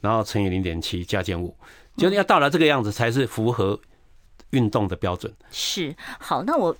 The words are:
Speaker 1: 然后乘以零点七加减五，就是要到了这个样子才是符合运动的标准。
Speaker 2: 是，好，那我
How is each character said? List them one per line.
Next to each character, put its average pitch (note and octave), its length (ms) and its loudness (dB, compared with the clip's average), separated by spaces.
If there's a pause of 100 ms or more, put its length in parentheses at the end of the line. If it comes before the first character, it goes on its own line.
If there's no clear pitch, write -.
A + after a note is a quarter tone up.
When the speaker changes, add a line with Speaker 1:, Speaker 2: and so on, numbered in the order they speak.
Speaker 1:
然 G#2 120 0
后 A2+ 100 2
乘 G#2 180 -2
以 G2 80 2
零 F#2 140 0
点 E2+ 180 -2
七 F2 240 -6
加 G2 160 -2
减 F2+ 200 -4
五， F2 120 -8 (440)
就 E3+ 120 2
是 G3 60 2
要 G3+ 80 2
到 F#3+ 160 4
了 C#3+ 100 4
这 C#3 80 0
个 D#3+ 100 6
样 C#3 160 4
子 G#2 100 -2
才 A#2 180 0
是 B2+ 160 0
符 A2+ 240 -2
合 G2+ 280 0 (720)
运 B2 180 2
动 G2+ 200 0
的 F2+ 80 -4
标 F2+ 180 -2
准。 - 180 -10 (200)
Speaker 2:
是， D#3 420 -6 (240)
好， C#3+ 240 -2
那 C#4 140 0
我 F3+ 240 2